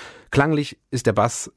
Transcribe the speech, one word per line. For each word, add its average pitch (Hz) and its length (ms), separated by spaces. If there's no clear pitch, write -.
klanglich 147 460
ist 127 140
der 110 80
Bass 107 440